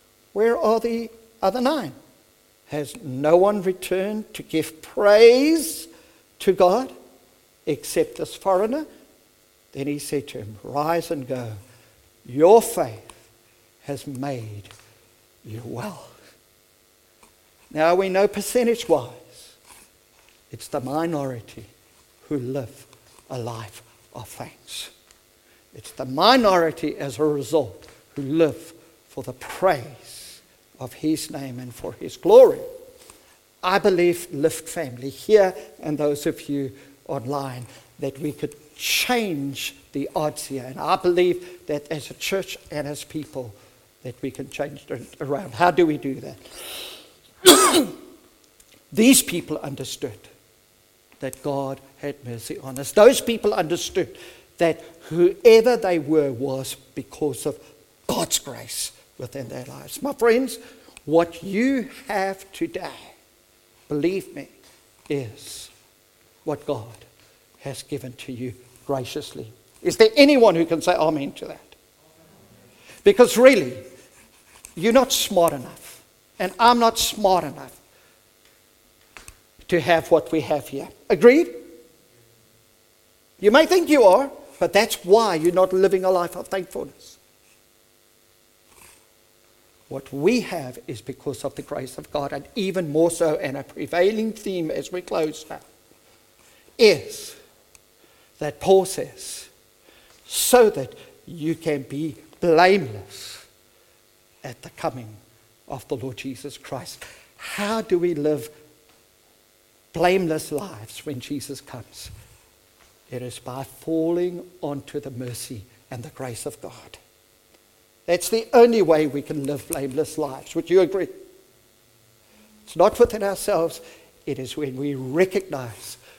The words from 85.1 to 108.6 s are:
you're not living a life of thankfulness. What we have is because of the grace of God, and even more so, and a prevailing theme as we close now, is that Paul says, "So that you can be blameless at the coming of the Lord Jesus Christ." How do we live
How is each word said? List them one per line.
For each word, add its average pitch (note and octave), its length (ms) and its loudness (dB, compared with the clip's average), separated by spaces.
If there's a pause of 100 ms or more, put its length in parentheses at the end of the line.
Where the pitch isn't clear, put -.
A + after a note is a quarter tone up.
you're D#3+ 180 0
not F#3 200 4
living F#3 320 2
a F#3 60 4
life F3 240 -2
of - 120 -12
thankfulness. - 720 -10 (2750)
What C3+ 220 -12
we F#3 300 2
have C#3+ 460 -10
is A#2 140 -12
because - 420 -10
of C#3 120 -8
the D3+ 60 -12
grace C3 360 -12
of D3+ 140 -16
God, C#3+ 220 -6
and C#3+ 120 -12 (100)
even F#3 360 -4
more E3 200 2
so, D#3+ 240 0
and C#3 220 -6
a C#3 60 -10
prevailing G#3+ 680 -2
theme F3+ 400 -6
as C#3 200 -8
we F3+ 100 -8
close D#3+ 480 -6
now, D#3+ 100 -14 (1160)
is - 580 2 (1040)
that D3 200 -8
Paul F#3+ 260 6
says, - 640 -10 (760)
"So - 440 4
that C3+ 240 -6 (340)
you D#3+ 260 -6
can D3+ 300 -4
be D3 320 -8 (240)
blameless E3 1000 2 (1040)
at B2+ 180 -16
the - 100 -20
coming A#2+ 460 -8 (500)
of - 200 -12
the C#3+ 80 -4
Lord B2+ 220 -10
Jesus C3+ 400 -14
Christ." - 460 -14 (340)
How G#3+ 440 -6
do G3 180 -2
we F3 160 -2
live D3 340 -2 (1400)